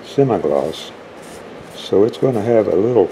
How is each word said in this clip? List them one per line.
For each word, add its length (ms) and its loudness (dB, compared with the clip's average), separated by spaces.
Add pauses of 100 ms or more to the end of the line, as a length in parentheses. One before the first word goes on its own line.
semi-gloss, 880 0 (840)
so 280 2
it's 140 -2
gonna 240 0
have 260 2
a 80 0
little 360 2